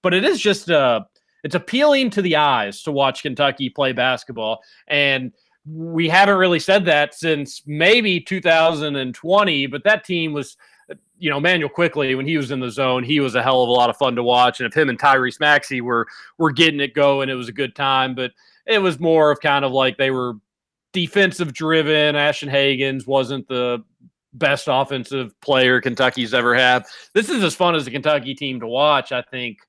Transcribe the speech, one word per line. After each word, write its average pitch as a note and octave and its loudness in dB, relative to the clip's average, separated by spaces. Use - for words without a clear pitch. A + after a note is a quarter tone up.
But F3 0
it F#3 0
is D#4 0
just, G3 -2
uh, B2 2
it's C#3 -8
appealing C4+ 2
to G3+ -2
the F3 0
eyes B2 0
to D#3 -8
watch C3+ 0
Kentucky C#3 -2
play C3+ -2
basketball. A#2+ -4
And C#3 -2
we D#3+ -4
haven't G3 6
really F3+ 2
said F#3+ 2
that D3 2
since D3+ -4
maybe F3+ 2
two F#3+ -8
thousand D#3+ 2
and B2+ -6
twenty, E3+ 0
but C#3 -10
that G#3+ 2
team D#3+ -4
was C#3+ -10
you D#3+ -4
know, C#3+ -2
Immanuel D#3+ 0
Quickley, D3+ -2
when C3+ -4
he D#3+ -2
was C3+ -4
in C3+ -4
the B2 -6
zone, B2+ -2
he C#3+ 0
was B2+ -2
a B2 0
hell B2+ 2
of A#2+ 0
a B2 2
lot B2 4
of - -4
fun B2+ 0
to A#2+ -2
watch. B2 2
And A#2+ -4
if G#2+ -4
him D3+ 2
and B2 -4
Tyrese C3 2
Maxey C#3+ 0
were, A#2 -2
were D#3+ 0
getting D#3 2
it C#3 -4
going, C#3 2
it C3 -4
was B2 -8
a A2 -14
good C3 -6
time. C3 -2
But B2+ -8
it A3 0
was F3 0
more D#3+ 4
of C#3+ -2
kind C#3 0
of C3 -2
like C3 0
they C3+ 0
were B2 -4
defensive F3+ 0
driven. D#3 2
Ashton D3 -2
Hagans C3+ 0
wasn't C3+ -2
the B2 -4
best C#3 -2
offensive C3 -4
player B2+ 4
Kentucky's B2 -2
ever A#2+ 2
had. B2+ 4
This G#3 0
is A#3 -2
as E3 -2
fun F3 0
as C#3+ -4
a A#2+ -12
Kentucky C#3 -2
team C3 -8
to A2+ -10
watch, C3+ 0
I B2 -4
think B2 -10